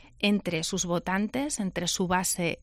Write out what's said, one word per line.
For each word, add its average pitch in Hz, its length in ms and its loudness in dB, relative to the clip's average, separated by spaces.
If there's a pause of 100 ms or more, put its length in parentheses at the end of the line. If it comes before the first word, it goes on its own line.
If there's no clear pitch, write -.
(240)
entre 185 400 2
sus 180 220 -2
votantes, 196 760 0
entre 175 280 -2
su 185 200 0
base 180 560 0